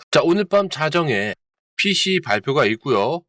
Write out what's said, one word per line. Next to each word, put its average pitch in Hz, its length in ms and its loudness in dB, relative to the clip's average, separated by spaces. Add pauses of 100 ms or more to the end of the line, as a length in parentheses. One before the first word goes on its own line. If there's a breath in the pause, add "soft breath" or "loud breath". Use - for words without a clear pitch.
(120)
자, 147 120 4
오늘 175 220 2
밤 196 240 0
자정에 143 640 -2 (440)
피씨 190 440 0
발표가 135 440 0
있고요. 113 640 0